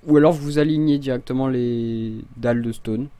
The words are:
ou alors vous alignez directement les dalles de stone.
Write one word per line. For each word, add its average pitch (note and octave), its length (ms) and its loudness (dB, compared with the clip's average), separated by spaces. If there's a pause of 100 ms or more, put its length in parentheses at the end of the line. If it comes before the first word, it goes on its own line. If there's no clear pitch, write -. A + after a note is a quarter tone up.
ou D3+ 80 6
alors D3 160 8
vous D3 260 -2
alignez D3+ 420 2
directement C3 480 -2
les A#2 680 -2 (220)
dalles A#2+ 240 0
de A#2 100 -4
stone. A2+ 380 -6 (100)